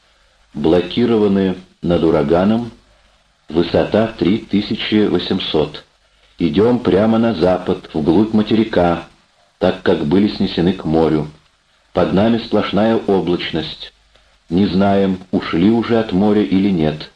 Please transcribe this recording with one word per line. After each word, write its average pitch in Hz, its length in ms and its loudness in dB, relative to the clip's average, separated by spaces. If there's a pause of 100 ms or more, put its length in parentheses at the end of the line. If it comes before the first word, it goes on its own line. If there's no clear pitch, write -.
(560)
"Блокированы 95 1040 0 (260)
над 85 200 0
ураганом, 85 680 0 (760)
высота 85 600 0 (100)
три 101 220 0
тысячи 107 640 -2
восемьсот. 85 800 -2 (540)
Идём 104 400 2
прямо 113 400 2
на 113 160 0
запад, 90 580 -2
вглубь 82 400 0
материка, 104 720 0 (560)
так 92 240 0
как 80 240 0
были 101 220 2
снесены 92 440 -2
к - 100 -10
морю. 78 440 0 (640)
Под 85 200 0
нами 113 260 2
сплошная 104 580 0
облачность. 85 960 -4 (560)
Не 95 160 0
знаем, 98 540 0 (100)
ушли 90 400 0
уже 113 300 2
от 110 140 -2
моря 104 280 2
или 95 300 0
нет. 78 440 -2